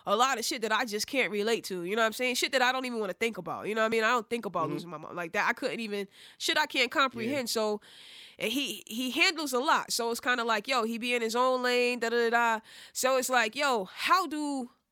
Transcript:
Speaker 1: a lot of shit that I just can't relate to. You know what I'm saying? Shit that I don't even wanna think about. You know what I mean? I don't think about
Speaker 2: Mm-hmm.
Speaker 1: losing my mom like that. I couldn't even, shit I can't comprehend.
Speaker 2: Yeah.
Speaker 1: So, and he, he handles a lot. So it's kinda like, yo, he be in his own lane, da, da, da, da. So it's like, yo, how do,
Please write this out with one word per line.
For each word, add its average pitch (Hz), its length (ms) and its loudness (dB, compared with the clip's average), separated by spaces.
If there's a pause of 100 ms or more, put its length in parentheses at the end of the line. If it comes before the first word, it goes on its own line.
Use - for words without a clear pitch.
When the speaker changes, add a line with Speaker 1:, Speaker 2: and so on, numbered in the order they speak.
Speaker 1:
a 202 100 2
lot 247 240 4
of 233 60 -6
shit 269 160 -2
that 220 120 0
I 220 120 2
just 202 220 -4
can't 233 260 0
relate 214 320 0
to. 180 200 -6
You 196 120 -2
know 233 60 2
what 220 40 4
I'm 220 60 0
saying? 247 220 -2
Shit 302 180 -2
that 262 80 4
I 254 100 4
don't 262 140 -2
even 240 160 -4
wanna 190 140 -2
think 233 240 -4
about. 143 280 -6
You 208 80 -2
know 220 60 0
what 220 60 4
I - 20 2
mean? 226 160 2
I 226 60 4
don't 240 180 0
think 233 160 -4
about 175 200 -2
Speaker 2:
Mm-hmm. 151 100 -2
Speaker 1:
losing 165 160 -8
my 156 80 -10
mom 151 180 -12
like 170 160 -8
that. 202 160 0
I 240 60 2
couldn't 220 260 -4
even, 202 260 -6 (300)
shit 330 220 0
I 302 80 4
can't 262 240 0
comprehend. 247 580 0
Speaker 2:
Yeah. - 40 -2
Speaker 1:
So, 214 280 0 (580)
and 214 140 -2
he, 269 340 -4
he 247 260 -4
handles 311 420 2
a 247 40 2
lot. 277 320 2
So 233 200 -2
it's 233 100 -4
kinda 247 240 0
like, 220 240 0
yo, 254 160 2
he 226 140 -2
be 247 160 -2
in 233 80 0
his 220 140 -2
own 254 260 4
lane, 247 380 2
da, 226 100 0
da, 233 180 2
da, - 20 2 (260)
da. 214 40 -4 (320)
So 262 240 2
it's 254 140 0
like, 233 260 2
yo, 254 380 2
how 359 320 2
do, 285 420 -4 (240)